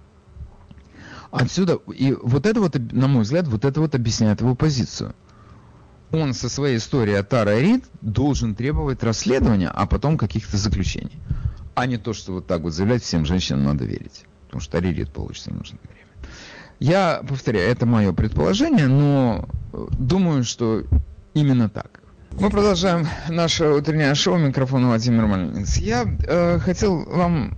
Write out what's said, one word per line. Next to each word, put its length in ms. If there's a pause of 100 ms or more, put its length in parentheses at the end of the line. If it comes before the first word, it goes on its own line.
(1300)
Отсюда, 480 (160)
и 280
вот 240
это 140
вот, 160 (160)
на 160
мой 140
взгляд, 240
вот 180
это 160
вот 140
объясняет 460
его 140
позицию. 600 (1000)
Он 220
со 140
своей 280
историей 400
о 60
Таре 380
Рид 240 (160)
должен 540
требовать 480
расследования, 640
а 180
потом 320
каких-то 400
заключений. 600 (560)
А 120
не 100
то, 160
что 200
вот 140
так 140
вот 140
заявлять, 280
"Всем 220
женщинам 400
надо 200
верить". 420 (180)
Потому 160
что 120
Таре 200
Рид 180
получится 440
нужное 280
время. 240 (720)
Я 480
повторяю, 440
это 160
мое 260
предположение, 760
но, 600 (240)
э, 140 (120)
думаю, 460
что 380 (500)
именно 380
так. 300 (320)
Мы 180
продолжаем 560 (220)
наше 400
утреннее 460
шоу. 240
Микрофон 480
Владимир 400
Мальнинец. 500
Я, 280
э, 540
хотел 460
вам 540